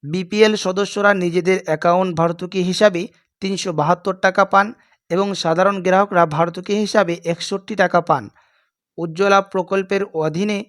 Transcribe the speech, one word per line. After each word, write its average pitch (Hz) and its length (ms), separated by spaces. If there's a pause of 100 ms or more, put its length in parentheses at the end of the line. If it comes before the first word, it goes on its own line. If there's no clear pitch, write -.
বিপিএল 190 520
সদস্যরা 202 580
নিজেদের 180 500
অ্যাকাউন্ট 175 520
ভর্তুকি 170 460
হিসাবে 180 400 (400)
তিনশো 196 300
বাহাত্তর 175 420
টাকা 190 300
পান 196 220 (440)
এবং 185 240
সাধারণ 185 480
গ্রাহকরা 185 440
ভর্তুকি 170 480
হিসাবে 202 400 (100)
একষট্টি 190 520
টাকা 180 240
পান। 147 240 (760)
উজ্জ্বলা 175 420
প্রকল্পের 196 640 (120)
অধীনে 165 440 (100)